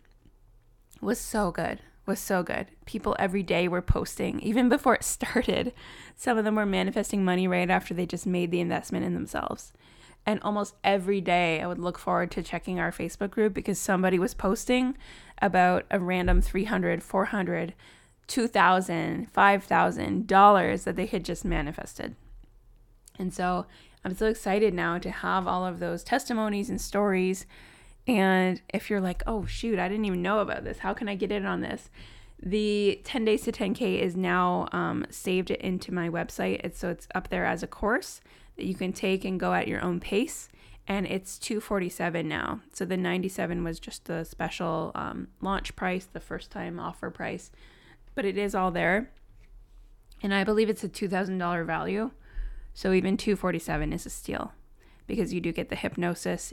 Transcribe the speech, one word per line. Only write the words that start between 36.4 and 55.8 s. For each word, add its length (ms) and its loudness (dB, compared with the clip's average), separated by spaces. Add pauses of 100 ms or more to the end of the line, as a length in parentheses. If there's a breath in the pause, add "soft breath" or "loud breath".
It's, 160 -8
so 120 -4
it's 240 -8
up 140 -4
there 160 0
as 180 0
a 40 -6
course 540 -2 (360 soft breath)
that 80 -6
you 100 -2
can 180 -2
take 320 -2
and 160 -2
go 120 2
at 160 0
your 140 -4
own 180 0
pace. 480 -2 (380 soft breath)
And 200 -2
it's 320 -6
two 220 -4
forty-seven 680 -2
now. 320 -4 (120)
So 120 -6
the 120 -2
ninety-seven 680 -2
was 160 -6
just 260 -16
the 180 -4
special, 680 -6
um, 340 -8 (140)
launch 340 -4
price, 300 -4
the 140 -14
first 300 -12
time 280 -10
offer 320 -10
price. 400 -10 (640 loud breath)
But 100 -4
it 140 -2
is 160 -2
all 160 2
there. 400 0 (1120)
And 100 0
I 120 2
believe 260 4
it's 140 -4
a 40 -2
two 200 -4
thousand 300 0
dollar 260 0
value. 480 -2 (600 loud breath)
So 200 0
even 240 4
two 200 0
forty-seven 560 -2
is 140 -6
a 40 -12
steal 420 -6 (540 soft breath)
because 280 -2
you 60 -2
do 120 -2
get 160 -6
the 80 -6
hypnosis, 760 -4